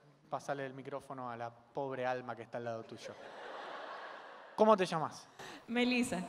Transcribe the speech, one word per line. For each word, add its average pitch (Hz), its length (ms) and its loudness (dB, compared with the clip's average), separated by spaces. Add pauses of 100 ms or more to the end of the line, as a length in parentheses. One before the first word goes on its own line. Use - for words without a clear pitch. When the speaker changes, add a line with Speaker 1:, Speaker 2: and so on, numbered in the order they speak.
(300)
Speaker 1:
pásale 139 360 -4
el 131 80 -6
micrófono 135 560 -8
a 117 60 -6
la 117 140 -6
pobre 131 560 -2
alma 123 280 0
que 113 80 -8
está 110 160 -8
al 120 60 -2
lado 113 200 -2
tuyo. 107 300 -10 (1400)
¿Cómo 220 200 10
te 185 100 4
llamas? 156 420 -2 (380)
Speaker 2:
Melisa. 240 520 4 (100)